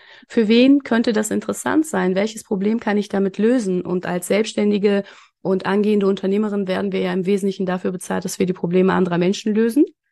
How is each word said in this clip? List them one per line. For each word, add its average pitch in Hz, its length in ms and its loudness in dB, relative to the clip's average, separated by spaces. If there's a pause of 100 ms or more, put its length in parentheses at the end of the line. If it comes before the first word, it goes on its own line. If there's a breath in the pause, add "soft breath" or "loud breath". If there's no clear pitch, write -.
(280 loud breath)
Für 226 200 0
wen 262 360 6
könnte 233 300 0
das 214 160 -2
interessant 247 560 -2
sein? 185 300 0
Welches 220 280 -4
Problem 208 360 -2
kann 208 180 -2
ich 202 120 -2
damit 196 280 -2
lösen? 202 440 0
Und 180 240 -4
als 180 220 -4
selbstständige 208 760 0 (380 loud breath)
und 190 240 -2
angehende 202 420 2
Unternehmerin 202 600 -2
werden 190 240 -2
wir 190 100 -2
ja 185 120 -2
im 185 120 -2
Wesentlichen 196 400 -2
dafür 185 260 -4
bezahlt, 185 340 -6
dass - 140 -8
wir 190 60 2
die 180 80 -2
Probleme 180 400 2
anderer 180 240 2
Menschen 196 360 0
lösen. 226 320 4 (260)